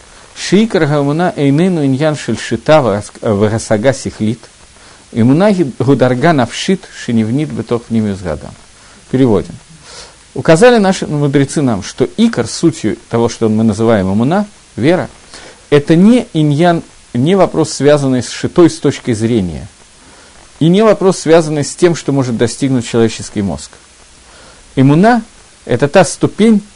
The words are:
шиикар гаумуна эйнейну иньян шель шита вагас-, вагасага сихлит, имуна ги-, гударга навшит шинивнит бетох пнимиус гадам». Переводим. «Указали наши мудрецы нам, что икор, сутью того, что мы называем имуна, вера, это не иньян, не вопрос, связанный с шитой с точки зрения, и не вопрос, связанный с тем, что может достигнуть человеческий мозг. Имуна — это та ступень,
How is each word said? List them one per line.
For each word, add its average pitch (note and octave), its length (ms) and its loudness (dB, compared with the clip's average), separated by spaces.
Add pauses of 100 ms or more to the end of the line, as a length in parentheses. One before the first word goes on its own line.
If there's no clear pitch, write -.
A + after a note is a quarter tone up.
(340)
шиикар G3+ 520 0
гаумуна D3 500 -2
эйнейну D#3 480 0
иньян C#3+ 320 0
шель A#2 220 -6
шита D3+ 440 0
вагас-, G#2 380 -2
вагасага G#2+ 720 0
сихлит, A2 480 -6 (720)
имуна C#3+ 400 2
ги-, F3+ 260 0
гударга B2+ 540 2
навшит D#3+ 500 -2 (140)
шинивнит A#2+ 540 -2
бетох A#2 340 -6
пнимиус G#2+ 380 -4
гадам». D2+ 320 -8 (580)
Переводим. A#2+ 440 0 (800)
«Указали F3 440 4
наши F#3+ 280 0
мудрецы D3 560 -2
нам, A#2 220 -2
что - 320 -4
икор, A3 320 0
сутью - 480 -2 (140)
того, A#2 180 0
что A2+ 220 -2
мы A2 160 0
называем G#2+ 480 0
имуна, D#3 340 0 (300)
вера, D3 320 0 (600)
это D3 280 2
не A3+ 340 4
иньян, D#3 500 0 (320)
не D3 220 0
вопрос, D#3+ 380 0
связанный C3+ 500 2
с - 60 -14
шитой - 400 2
с - 100 -10
точки - 320 -4
зрения, G#2 560 -2 (920)
и D#3+ 80 2
не F#3 120 2
вопрос, G3 380 2
связанный D#3 460 2
с - 100 -10
тем, F3 180 2
что C#3+ 200 -4
может B2+ 240 -2
достигнуть A#2+ 500 -2
человеческий A2+ 540 -2
мозг. F2 300 -6 (1040)
Имуна — F3 460 4 (420)
это B2+ 220 -2
та F#3 180 2
ступень, G#3 560 0 (140)